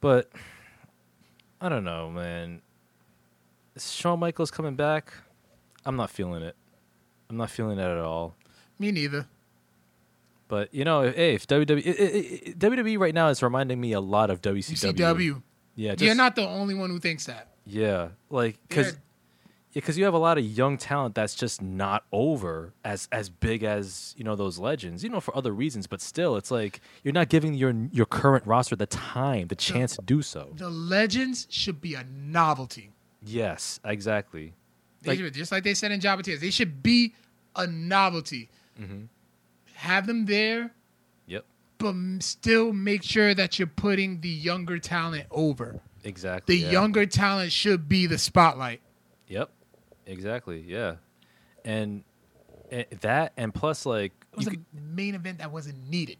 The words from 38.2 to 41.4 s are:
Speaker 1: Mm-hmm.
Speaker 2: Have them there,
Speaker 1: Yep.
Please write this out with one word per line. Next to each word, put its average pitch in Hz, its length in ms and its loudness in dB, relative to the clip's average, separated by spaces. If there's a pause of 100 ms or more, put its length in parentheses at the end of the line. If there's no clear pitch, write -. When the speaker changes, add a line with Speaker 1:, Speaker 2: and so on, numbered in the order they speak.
Speaker 1:
Mm-hmm. 101 260 -12 (680)
Speaker 2:
Have 185 320 0
them 226 180 0
there, 220 460 0 (560)
Speaker 1:
Yep. 87 180 -10 (320)